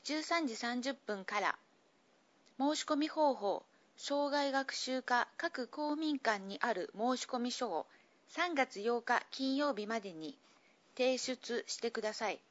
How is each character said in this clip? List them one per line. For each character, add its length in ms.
十 200
三 240
時 80
三 260
十 140
分 280
か 160
ら。 200
申 180
し 100
込 100
み 120
方 280
法、 280
生 360
涯 200
学 220
習 300
課 240
各 300
公 280
民 220
館 280
に 140
あ 140
る 240
申 200
し 80
込 120
み 140
書 180
を 160
三 260
月 280
八 180
日 280
金 260
曜 200
日 100
ま 140
で 120
に 280
提 220
出 480
し 100
て 140
く 100
だ 120
さ 180
い。 80